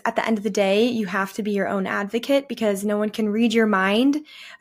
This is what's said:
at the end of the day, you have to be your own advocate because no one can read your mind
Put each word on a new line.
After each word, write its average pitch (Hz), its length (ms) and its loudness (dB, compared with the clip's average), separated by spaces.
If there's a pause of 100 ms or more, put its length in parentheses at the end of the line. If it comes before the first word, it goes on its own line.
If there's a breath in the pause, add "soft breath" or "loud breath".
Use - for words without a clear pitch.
at - 100 -2
the - 100 -2
end 220 120 0
of 196 60 -6
the 220 60 -2
day, 202 360 2
you 233 220 -2
have 190 260 -4
to 214 100 -6
be 208 80 -2
your 196 160 0
own 196 200 -2
advocate 240 600 -2
because 202 380 -2
no 208 120 0
one 214 120 0
can 214 200 -2
read 220 240 2
your 226 120 4
mind 214 580 2 (380 loud breath)